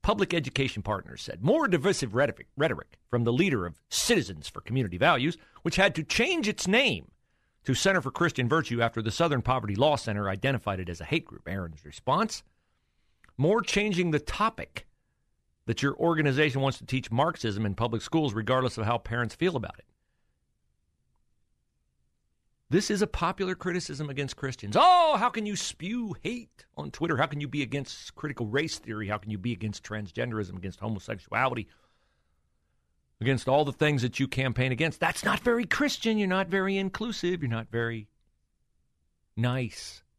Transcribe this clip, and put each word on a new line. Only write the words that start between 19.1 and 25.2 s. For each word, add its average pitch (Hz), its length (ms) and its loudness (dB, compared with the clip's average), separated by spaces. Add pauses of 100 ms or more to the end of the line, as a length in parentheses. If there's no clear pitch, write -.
feel 170 220 0
about 110 220 -8
it. - 60 -20 (2750)
This 196 220 2
is 208 120 2
a 202 40 2
popular 185 500 -2
criticism 160 540 -4
against 139 260 -6
Christians. 113 420 -4
"Oh, 339 380 8
how 220 120 2